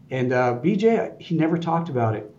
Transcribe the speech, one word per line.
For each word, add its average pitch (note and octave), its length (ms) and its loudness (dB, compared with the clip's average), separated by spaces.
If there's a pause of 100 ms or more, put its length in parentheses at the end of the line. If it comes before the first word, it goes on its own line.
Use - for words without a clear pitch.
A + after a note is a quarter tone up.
(120)
And, B2+ 200 0
uh, B2+ 300 2
B F#3 140 2
J, A3 420 2
he - 180 -6
never D#3+ 220 2
talked E3 320 -2
about A#2+ 260 0
it. - 240 -10